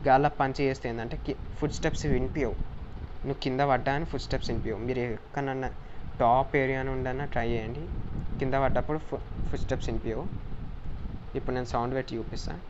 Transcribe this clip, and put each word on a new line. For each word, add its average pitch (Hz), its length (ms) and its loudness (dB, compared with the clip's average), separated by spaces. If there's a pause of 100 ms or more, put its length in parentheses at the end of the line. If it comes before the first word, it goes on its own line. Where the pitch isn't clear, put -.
గాల్లో 143 240 8 (100)
punch 135 200 2
చేస్తే 135 300 2
ఏంటంటే 113 280 -4
కి-, - 220 -4 (200)
ఫుట్ 151 180 0
స్టెప్స్ - 280 0
వినిపించవు. 127 500 2 (640)
నువ్వు 139 220 -2
కింద 131 260 2
పడ్డా 127 260 4
అని 156 100 0
ఫుట్ 139 200 -4
స్టెప్స్ - 240 -2
వినిపించవు. 113 380 -2
మీరు 123 180 0
ఎక్కడన్నా 131 640 -2 (500)
top 127 360 6
area 135 280 4
నుండన్నా 131 500 0
try 117 160 2
చేయండి, 117 340 0 (560)
కింద 131 140 2 (100)
పడ్డప్పుడు 151 360 4
ఫు-, - 240 -6 (220)
ఫుట్ - 200 2
స్టెప్స్ - 240 0
వినిపించవు. 113 360 -2 (1080)
ఇప్పుడు 131 200 -2
నేను 123 180 -2
sound 123 220 0
పెట్టి 127 200 -2
చూపిస్తా. 110 380 -4 (160)